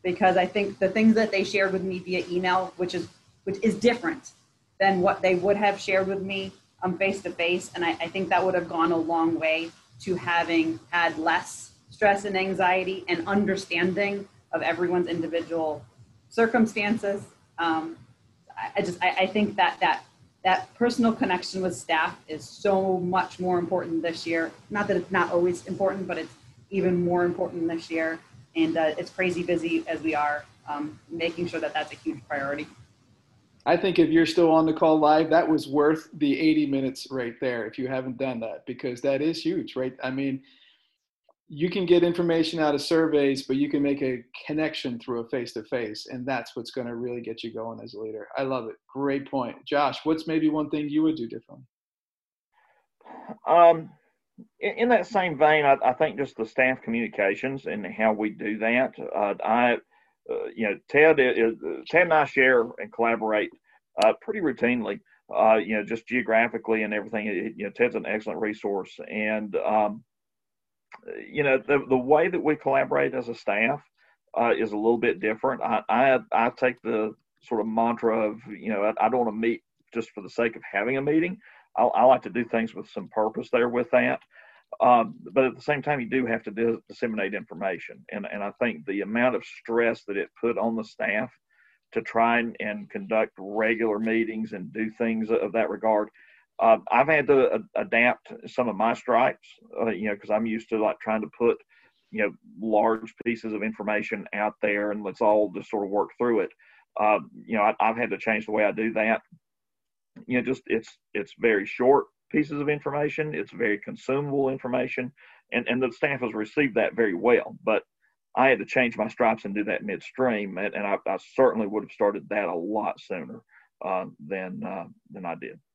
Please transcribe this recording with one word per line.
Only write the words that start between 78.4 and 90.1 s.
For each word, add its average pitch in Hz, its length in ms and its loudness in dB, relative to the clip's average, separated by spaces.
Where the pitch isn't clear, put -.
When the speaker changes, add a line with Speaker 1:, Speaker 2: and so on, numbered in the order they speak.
Speaker 3:
you - 240 -8
know, 101 120 -2
I, 110 220 2
I 113 40 4
don't 123 160 2
wanna 107 120 -4
meet 113 240 0
just 113 180 -6
for 104 100 -14
the - 80 -14
sake 117 260 -2
of - 60 -14
having 113 260 0
a 135 40 -2
meeting. 160 360 0
I, 113 60 4
I 117 220 4
like 127 160 8
to - 80 -10
do 117 160 -2
things 113 280 -2
with - 160 -14
some - 200 -10
purpose - 420 -2
there 120 180 4
with 120 220 -2
that. 127 300 2
Um, 120 340 6
but 135 120 4
at 117 100 -2
the - 60 -20
same 143 220 -2
time, 147 160 -2
you 117 100 -6
do 131 160 0
have 117 180 -2
to 110 80 -10
dis-, 113 360 0
disseminate 104 480 -4
information. - 760 -8
And, 101 200 -8
and 104 120 -8
I 101 160 -6
think 104 260 -2
the 98 160 -4
amount 117 340 0
of 92 80 -4
stress 113 640 -2
that 101 100 -4